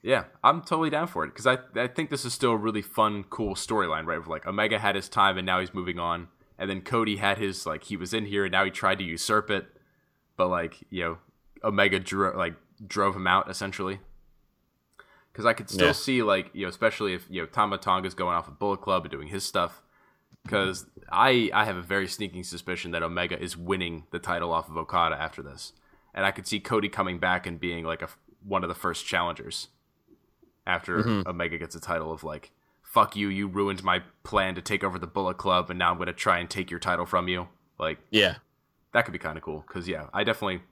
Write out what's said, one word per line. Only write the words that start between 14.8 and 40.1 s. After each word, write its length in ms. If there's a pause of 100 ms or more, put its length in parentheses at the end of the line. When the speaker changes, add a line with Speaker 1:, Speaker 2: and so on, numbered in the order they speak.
Speaker 1:
'Cause 140
I 80
could 160
still 160
Speaker 2:
Yeah. 60
Speaker 1:
see, 300
like, 300
you 120
know, 40
especially 460
if, 160
you 100
know, 60
Tama 320
Tonga's 360
going 200
off 140
of 100
Bullet 240
Club 220
and 80
doing 160
his 180
stuff, 360 (680)
'cause 420 (220)
I, 420
I 100
have 120
a 60
very 260
sneaking 340
suspicion 480
that 140
Omega 360
is 160
winning 540
the 80
title 340
off 160
of 80
Okada 420
after 240
this, 320 (380)
and 140
I 60
could 160
see 100
Cody 300
coming 320
back 260
and 140
being, 240
like, 180
a 40
f-, 120 (240)
one 220
of 40
the 60
first 320
challengers 600 (1000)
after 360
Speaker 2:
Mm-hmm. 260
Speaker 1:
Omega 300
gets 160
a 60
title 320
of, 100
like, 300 (300)
"Fuck 340
you, 120
you 200
ruined 340
my 180 (240)
plan 300
to 80
take 220
over 140
the 100
Bullet 300
Club, 320
and 80
now 140
I'm 60
gonna 140
try 260
and 120
take 200
your 80
title 280
from 200
you." 220 (300)
Like, 220 (100)
Speaker 2:
Yeah. 260 (560)
Speaker 1:
that 140
could 60
be 60
kinda 220
cool, 220
'cause, 260
yeah, 240